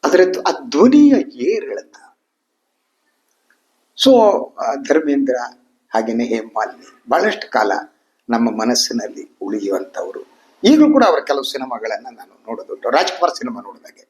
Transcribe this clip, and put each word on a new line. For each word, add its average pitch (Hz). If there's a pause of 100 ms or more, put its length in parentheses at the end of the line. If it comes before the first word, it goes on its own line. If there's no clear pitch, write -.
ಅದ್ರ 180
ಧ್ವ-, -
ಆ - (180)
ಧ್ವನಿಯ 277 (200)
ಏರಿಳಿತ. 135 (2000)
So, 269 (400)
ಆ, 117
ಧರ್ಮೇಂದ್ರ 143 (580)
ಹಾಗೇನೆ 113
ಹೇಮಾಲಿನಿ -
ಬಹಳಷ್ಟು 175
ಕಾಲ 107 (580)
ನಮ್ಮ 113
ಮನಸ್ಸಿನಲ್ಲಿ 110
ಉಳಿಯುವಂಥವ್ರು. 98 (420)
ಈಗಲೂ 302
ಕೂಡ 269
ಅವರ 170
ಕೆಲವು 139
ಸಿನಿಮಾಗಳನ್ನ 120 (100)
ನಾನು -
ನೋಡೋದುಂಟು. 113
ರಾಜ್ಕುಮಾರ್ 165
ಸಿನಿಮಾ 117
ನೋಡಿದಾಗೆ -